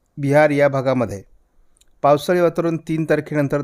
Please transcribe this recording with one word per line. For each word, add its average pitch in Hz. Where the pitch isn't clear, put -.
बिहार 147
या 143
भागामध्ये 127
पावसाळी 147
वातावरण 170
तीन 160
तारखेनंतर 147